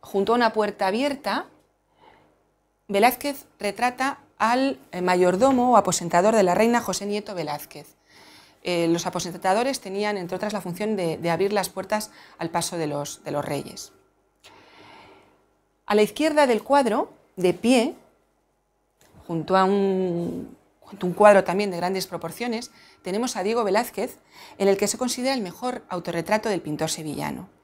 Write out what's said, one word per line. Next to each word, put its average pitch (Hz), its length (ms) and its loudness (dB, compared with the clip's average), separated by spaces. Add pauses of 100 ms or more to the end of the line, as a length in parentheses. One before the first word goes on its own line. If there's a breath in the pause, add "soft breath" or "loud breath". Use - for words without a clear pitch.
junto 202 320 -2
a 240 40 4
una 233 180 2
puerta 208 320 -2
abierta, 262 600 -4 (1400 soft breath)
Velázquez 254 580 0 (120)
retrata 247 640 -4 (180)
al, 254 420 0 (120)
eh, 180 100 -6
mayordomo 185 680 4
o 233 40 8
aposentador 180 580 4
de 214 80 4
la 180 120 4
reina, 233 260 4
José 190 240 -6
Nieto 208 300 -6
Velázquez. 147 640 -10 (680 loud breath)
Eh, 170 260 0
los 170 180 0
aposentadores 185 760 -2
tenían, 202 360 -4
entre 175 200 -6
otras, 208 180 -6
la 196 80 -6
función 208 340 -4
de, 165 220 -2
de 170 120 -2
abrir 190 220 0
las 190 160 -2
puertas 208 420 -6 (280 loud breath)
al 170 100 -6
paso 170 300 -4
de 160 80 -4
los, 143 380 -8
de 156 60 -10
los 143 140 -4
reyes. - 480 -10 (1900 loud breath)
A 208 100 -2
la 208 80 6
izquierda 294 440 2
del 226 160 2
cuadro, 277 500 2 (240)
de 180 160 2
pie, 240 420 2 (1300)
junto 165 300 -2
a 190 80 6
un, 185 920 0 (240)
junto - 260 -8
a - 20 0
un 175 60 -2
cuadro 202 300 8
también 196 260 -2
de 175 60 -6
grandes 185 300 -4
proporciones, 214 640 -8 (320 soft breath)
tenemos 220 340 -4
a 190 60 -4
Diego 226 220 0
Velázquez, 214 540 -2 (400 loud breath)
en 196 100 4
el 196 80 6
que 202 120 0
se - 100 -4
considera 254 360 -2
el 254 60 -2
mejor 226 480 -8
autorretrato 180 600 -2
del 185 120 0
pintor 151 300 -4
sevillano. 147 580 -8 (160)